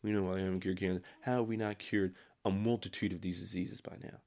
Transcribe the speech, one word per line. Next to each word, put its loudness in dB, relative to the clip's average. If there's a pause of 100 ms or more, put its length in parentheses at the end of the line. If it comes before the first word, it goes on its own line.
We 0
know 2
I 0
haven't 0
cured 0
cancer. 2 (180)
How 0
have 2
we 0
not -2
cured 2 (280)
a 4
multitude 0
of -6
these -2
diseases -4
by -12
now? -14